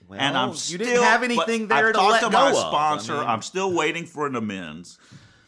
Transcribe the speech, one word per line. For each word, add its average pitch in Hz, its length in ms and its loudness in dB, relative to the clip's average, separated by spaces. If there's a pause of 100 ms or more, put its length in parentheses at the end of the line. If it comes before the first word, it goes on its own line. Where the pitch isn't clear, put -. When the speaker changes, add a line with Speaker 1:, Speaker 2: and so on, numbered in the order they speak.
Speaker 1:
Well, 98 100 -16
Speaker 2:
And 139 200 0
I'm 127 120 0
Speaker 1:
you - 60 -10
Speaker 2:
still, 156 220 -8
Speaker 1:
didn't 240 240 2
have 226 180 6
Speaker 2:
but 240 100 -2
Speaker 1:
anything 226 340 0
Speaker 2:
I've 202 40 -12
Speaker 1:
there 220 240 2
to 220 60 2
Speaker 2:
talked 196 140 4
Speaker 1:
let 226 100 4
Speaker 2:
to 226 80 0
Speaker 1:
go - 20 0
Speaker 2:
my 269 180 4
Speaker 1:
of. 226 60 2
Speaker 2:
sponsor. 135 560 0
Speaker 1:
I 143 80 -4
mean - 80 -4
Speaker 2:
I'm 110 140 -2
still 190 320 -4
waiting 165 320 -2
for 147 200 -6
an 135 100 -4
amends. 92 600 -8 (500)